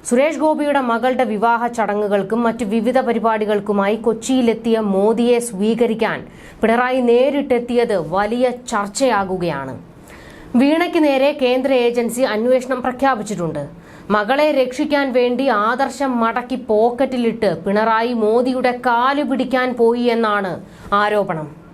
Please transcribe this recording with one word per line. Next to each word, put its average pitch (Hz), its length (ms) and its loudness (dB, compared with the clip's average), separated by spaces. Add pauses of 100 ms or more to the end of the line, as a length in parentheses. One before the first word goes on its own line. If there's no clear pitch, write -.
സുരേഷ് 277 320 0
ഗോപിയുടെ 294 440 0
മകളുടെ 240 420 0
വിവാഹ 226 440 0
ചടങ്ങുകൾക്കും 208 760 -2
മറ്റു 233 220 -2
വിവിധ 226 340 0
പരിപാടികൾക്കുമായി 214 960 0
കൊച്ചിയിലെത്തിയ 226 840 0
മോദിയെ 220 600 2
സ്വീകരിക്കാൻ 226 840 -2 (360)
പിണറായി 247 400 2
നേരിട്ടെത്തിയത് 240 1120 2
വലിയ 233 380 0 (160)
ചർച്ചയാകുകയാണ്. 185 1080 -2 (800)
വീണയ്ക്ക് 320 480 4
നേരെ 277 380 2
കേന്ദ്ര 262 320 2
ഏജൻസി 240 480 0
അന്വേഷണം 247 600 0
പ്രഖ്യാപിച്ചിട്ടുണ്ട്. 208 840 -2 (420)
മകളെ 247 420 2
രക്ഷിക്കാൻ 269 600 0
വേണ്ടി 247 360 0
ആദർശം 247 720 0
മടക്കി 240 360 -2
പോക്കറ്റിലിട്ട് 226 1080 0
പിണറായി 226 500 0
മോദിയുടെ 247 720 0
കാല് 254 380 2
പിടിക്കാൻ 254 500 0
പോയി 240 280 2
എന്നാണ് 208 600 0 (320)
ആരോപണം. 196 800 -2